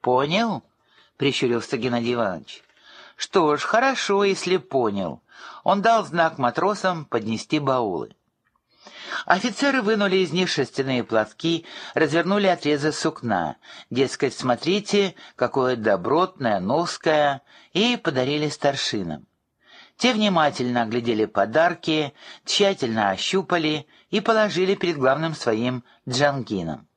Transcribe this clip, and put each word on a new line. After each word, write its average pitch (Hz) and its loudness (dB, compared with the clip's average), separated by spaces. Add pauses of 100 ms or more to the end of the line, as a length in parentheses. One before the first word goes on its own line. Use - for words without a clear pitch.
«Понял?» — 151 0 (540)
прищурился 123 0
Геннадий 120 -2
Иванович. 104 -4 (540)
«Что 151 2
ж, 139 -4
хорошо, 226 2
если 185 0
понял». 101 -2 (400)
Он 202 2
дал 226 4
знак 160 0
матросам 165 -2
поднести 113 -2
баулы. 117 -2 (1120)
Офицеры 247 0
вынули 202 2
из 185 2
них 180 0
шерстяные 131 -2
платки, 156 -2 (300)
развернули 170 2
отрезы 151 0
сукна. 104 -2 (340)
Дескать, 127 0
смотрите, 185 0 (220)
какое 127 0
добротное, 110 0
новское, 147 0 (300)
и 233 2
подарили 147 -2
старшинам. 107 -4 (720)
Те 247 2
внимательно 156 2
оглядели 113 0
подарки, 151 0 (300)
тщательно 113 2
ощупали 156 -2 (240)
и 202 0
положили 196 2
перед 165 -2
главным 143 2
своим 120 -2 (240)
Джангином. 120 -2 (100)